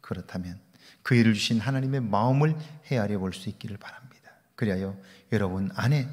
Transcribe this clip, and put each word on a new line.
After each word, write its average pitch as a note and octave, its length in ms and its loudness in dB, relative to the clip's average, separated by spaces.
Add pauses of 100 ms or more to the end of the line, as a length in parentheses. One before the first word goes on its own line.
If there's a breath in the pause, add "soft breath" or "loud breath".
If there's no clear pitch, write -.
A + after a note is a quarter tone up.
그렇다면 F#2 580 -10 (420 loud breath)
그 - 140 2
일을 A2+ 180 8
주신 A2 260 0
하나님의 C3+ 420 -2
마음을 C3 540 4 (360 loud breath)
헤아려 G#2 280 0
볼 F#2 140 -2
수 - 160 -10
있기를 - 280 -12
바랍니다. - 540 -20 (240)
그리하여 F#2+ 400 -2 (360 loud breath)
여러분 F#2+ 440 0
안에 B2+ 380 0